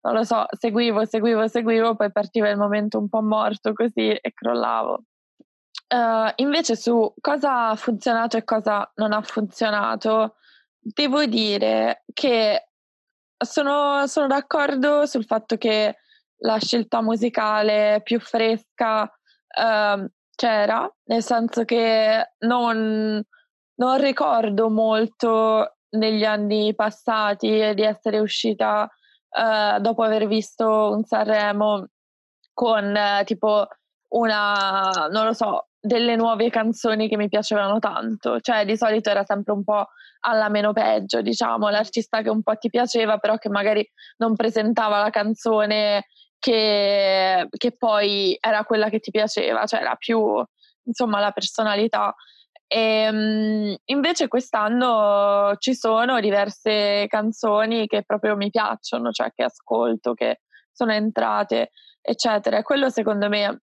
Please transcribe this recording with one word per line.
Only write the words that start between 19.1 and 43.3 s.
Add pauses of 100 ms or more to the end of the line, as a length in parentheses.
ehm, (260)
c'era, (120)
nel
senso
che
non, (540)
non
ricordo
molto (140)
negli
anni
passati
di
essere
uscita, (400)
eh,
dopo
aver
visto
un
Sanremo (680)
con,
eh,
tipo (460)
una,
non
lo
so, (100)
delle
nuove
canzoni
che
mi
piacevano
tanto.
Cioè,
di
solito
era
sempre
un
po' (340)
alla
meno
peggio,
diciamo,
l'artista
che
un
po'
ti
piaceva,
però